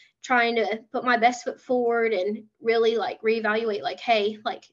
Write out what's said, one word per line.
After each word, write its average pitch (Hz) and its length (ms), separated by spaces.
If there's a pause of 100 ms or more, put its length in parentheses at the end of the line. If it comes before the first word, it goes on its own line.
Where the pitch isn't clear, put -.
(240)
trying 233 320
to 220 260 (100)
put 233 140
my 240 120
best 240 280
foot - 160
forward 233 500
and 208 320 (180)
really, 226 360
like, - 240
reevaluate, 220 640
like, 175 160
hey, 214 440
like, - 300